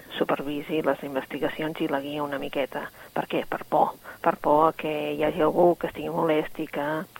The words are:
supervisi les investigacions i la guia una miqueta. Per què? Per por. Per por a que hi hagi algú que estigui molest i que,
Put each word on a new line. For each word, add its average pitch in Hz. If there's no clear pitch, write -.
supervisi 147
les 139
investigacions 143
i 160
la 143
guia 147
una 143
miqueta. 143
Per -
què? 143
Per -
por. -
Per 165
por 151
a 156
que 151
hi 151
hagi 156
algú 165
que -
estigui 151
molest 156
i 151
que, 147